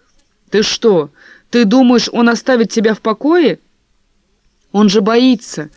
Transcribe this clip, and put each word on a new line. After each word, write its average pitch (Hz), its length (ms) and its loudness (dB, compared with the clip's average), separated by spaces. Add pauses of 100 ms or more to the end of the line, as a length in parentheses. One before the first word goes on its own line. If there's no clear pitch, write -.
(520)
«Ты 208 120 0
что, 185 460 -2 (400)
ты 240 160 2
думаешь, 240 460 2
он 233 180 0
оставит 233 400 -2
тебя 220 240 -2
в - 80 -12
покое? 262 580 -2 (1120)
Он 208 180 2
же 208 120 0
боится, 226 760 -2